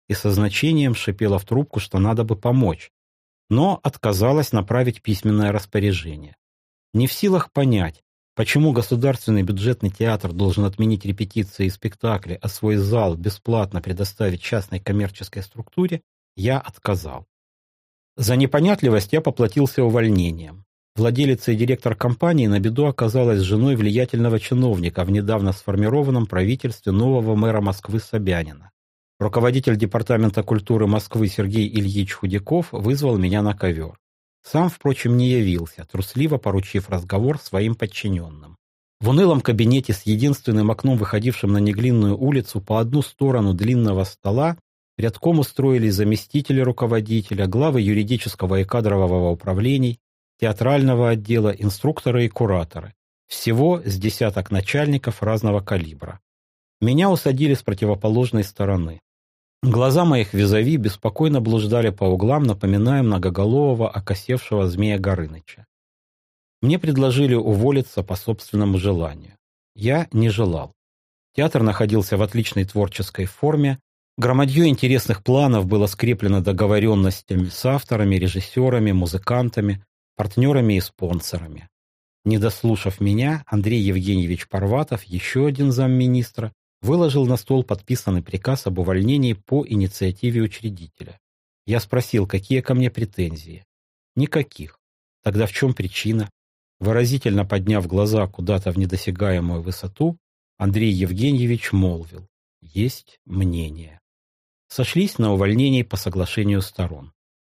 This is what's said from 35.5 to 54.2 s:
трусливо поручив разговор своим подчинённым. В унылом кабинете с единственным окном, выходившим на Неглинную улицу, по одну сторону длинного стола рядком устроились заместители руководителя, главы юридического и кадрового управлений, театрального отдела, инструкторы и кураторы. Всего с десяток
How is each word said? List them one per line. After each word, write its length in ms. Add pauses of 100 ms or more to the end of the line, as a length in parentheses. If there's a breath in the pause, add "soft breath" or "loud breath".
трусливо 540
поручив 500
разговор 480
своим 380
подчинённым. 800 (440)
В 100
унылом 320
кабинете 520
с 80
единственным 680
окном, 260
выходившим 560
на 60
Неглинную 580
улицу, 420
по 200
одну 240
сторону 500
длинного 500
стола 540 (400)
рядком 400
устроились 560
заместители 680
руководителя, 840
главы 360
юридического 800
и 20
кадрового 640
управлений, 720 (400)
театрального 720
отдела, 400
инструкторы 760
и 40
кураторы. 640 (340)
Всего 560
с 140
десяток 540